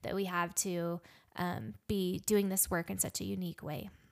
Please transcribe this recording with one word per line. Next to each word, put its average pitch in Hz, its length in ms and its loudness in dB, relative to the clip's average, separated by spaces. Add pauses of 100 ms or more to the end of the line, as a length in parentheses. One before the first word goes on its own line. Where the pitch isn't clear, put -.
that - 120 -4
we 196 120 0
have 175 300 0
to, 170 440 0 (360)
um, 175 360 -2 (160)
be 190 380 2
doing 202 240 6
this 190 200 2
work 170 200 0
in 190 80 -2
such - 240 -2
a - 20 -4
unique 185 380 -4
way. 156 260 -6 (220)